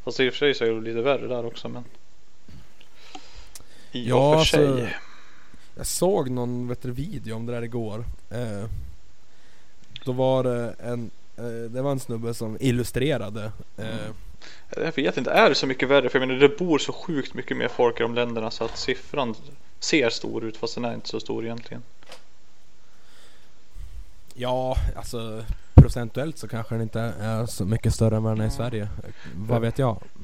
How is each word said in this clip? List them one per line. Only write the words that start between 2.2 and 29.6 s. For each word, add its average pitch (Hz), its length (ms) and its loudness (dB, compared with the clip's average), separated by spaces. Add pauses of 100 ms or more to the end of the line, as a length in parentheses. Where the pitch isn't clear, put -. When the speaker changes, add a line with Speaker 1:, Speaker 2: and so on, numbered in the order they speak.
Speaker 1:
i 120 160 -4
Speaker 2:
Ja, 123 80 6 (120)
Speaker 1:
och 151 40 8
för 156 60 8
Speaker 2:
alltså, 151 380 6
Speaker 1:
sig. 120 200 -2 (800)
Speaker 2:
jag - 100 -6
såg 175 440 2
någon, 123 380 -2
vet 123 140 -4
du, 127 80 -4
video 123 460 -6
om 117 100 -4
det 120 60 -4
där 120 100 -2
igår. 110 420 -4 (260)
Eh, 107 340 -4 (1400)
då 131 80 -2
var 131 320 4
det 120 340 0
en, 120 320 -4 (260)
eh, 117 80 -6 (260)
det 127 120 -4
var 139 80 0
en 135 100 0
snubbe 117 340 -4
som 110 260 -4
illustrerade, 120 920 0 (240)
eh, 110 120 -6
Speaker 1:
Mm. 107 260 -6 (600)
Jag 160 200 -2
vet 151 200 0
inte, 131 140 -2
är 208 180 8
det 139 60 4
så 143 120 0
mycket 131 220 0
värre? 135 200 6
För 135 120 4
jag 131 80 0
menar, 131 120 2
det 143 180 8
bor 170 200 4
så - 140 -2
sjukt - 420 -4
mycket 127 220 2
mer 120 120 4
folk 120 320 4
i - 20 4
de 117 120 2
länderna 117 360 0
så - 140 -2
att - 140 -4
siffran 127 560 -2 (460)
ser 131 300 4
stor 113 340 -4
ut, 107 120 -6
fast - 180 -4
den 120 100 -4
är 117 100 -2
inte 113 140 -8
så 110 120 -4
stor 113 240 -4
egentligen. 117 380 -6 (2500)
Speaker 2:
Ja, 127 420 0 (200)
alltså, 113 480 -4 (300)
procentuellt 127 640 10
så - 100 -8
kanske 113 260 -4
den 113 80 0
inte 113 180 -2 (200)
är 110 260 -2
så - 180 -4
mycket 110 300 2
större 110 220 4
än 110 60 0
vad 110 100 2
den 110 80 0
är 110 40 2
i - 20 2
Speaker 1:
Mm. 107 100 -2
Speaker 2:
Sverige. 113 320 -4 (480)
Vad 104 120 -6
Speaker 1:
För 117 120 2